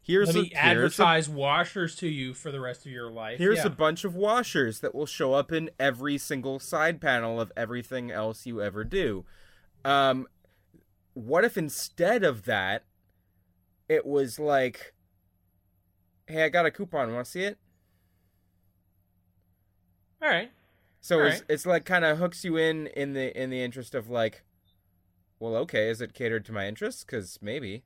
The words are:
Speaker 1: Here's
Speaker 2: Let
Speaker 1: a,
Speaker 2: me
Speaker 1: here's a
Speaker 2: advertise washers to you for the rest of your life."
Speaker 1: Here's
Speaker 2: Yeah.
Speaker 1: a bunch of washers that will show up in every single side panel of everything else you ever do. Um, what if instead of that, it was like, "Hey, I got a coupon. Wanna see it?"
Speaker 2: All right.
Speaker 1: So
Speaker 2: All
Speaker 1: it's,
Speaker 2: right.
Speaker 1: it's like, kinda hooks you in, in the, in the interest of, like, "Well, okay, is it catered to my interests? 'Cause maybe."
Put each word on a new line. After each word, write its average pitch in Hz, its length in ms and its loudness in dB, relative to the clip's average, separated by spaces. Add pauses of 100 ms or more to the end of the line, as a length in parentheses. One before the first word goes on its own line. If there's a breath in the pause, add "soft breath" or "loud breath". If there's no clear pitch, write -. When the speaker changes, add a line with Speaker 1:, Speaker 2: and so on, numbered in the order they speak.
Speaker 1:
Here's 190 260 4
Speaker 2:
Let 165 80 4
Speaker 1:
a, 175 80 4
Speaker 2:
me 170 100 -2
Speaker 1:
here's 143 80 0
a 156 40 6
Speaker 2:
advertise 160 640 4
washers 160 680 0
to 180 100 -6
you 131 260 -6
for 147 180 -12
the 135 100 -8
rest 123 240 -10
of 139 80 -14
your 120 180 -12
life." 113 260 -10
Speaker 1:
Here's 196 200 4
Speaker 2:
Yeah. 208 100 2
Speaker 1:
a - 20 0
bunch 156 360 2
of 175 100 -4
washers 190 640 0
that - 160 -4
will 147 100 -4
show 135 280 0
up 139 180 2
in 160 260 -2
every 139 400 0
single 135 420 -4
side 160 420 -2
panel 117 400 0
of 110 160 -4
everything 120 540 -6
else 110 340 -4
you 117 160 -6
ever 104 240 -4
do. 117 400 -2 (580 soft breath)
Um, 135 440 4 (880)
what 135 300 2
if 226 120 -2
instead 175 680 0
of 127 220 0
that, 101 380 0 (1040)
it 156 180 2
was 139 340 0
like, 139 540 0 (1300)
"Hey, 160 160 0
I 156 60 4
got 170 160 4
a 151 60 2
coupon. 147 420 -2
Wanna 120 100 -4
see 180 200 -8
it?" 208 140 -6 (2750)
Speaker 2:
All 311 80 0
right. 208 220 0 (480)
Speaker 1:
So 170 200 2
Speaker 2:
All 147 80 6
Speaker 1:
it's, 147 140 4
Speaker 2:
right. - 80 -20
Speaker 1:
it's 151 160 -2
like, 170 200 2
kinda 165 300 2
hooks 175 280 -2
you 165 140 -2
in, 160 300 0
in 139 260 -6
the, 131 260 -4
in 131 120 -4
the 127 100 -4
interest 123 340 -8
of, 113 140 -6
like, 113 340 -2 (960)
"Well, 113 180 -4
okay, 120 320 0
is 113 120 -4
it 120 120 -10
catered 113 320 -2
to 113 60 -16
my 101 160 -4
interests? 208 380 -8
'Cause 104 360 -8
maybe." 110 440 -8